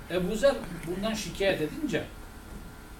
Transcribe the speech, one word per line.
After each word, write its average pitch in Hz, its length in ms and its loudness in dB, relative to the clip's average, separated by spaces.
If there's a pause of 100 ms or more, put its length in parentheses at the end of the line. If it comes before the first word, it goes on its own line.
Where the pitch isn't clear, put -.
(100)
Ebu 185 260 2
Zer 277 180 8 (320)
bundan 202 280 0
şikayet 190 460 2
edince 147 440 0 (960)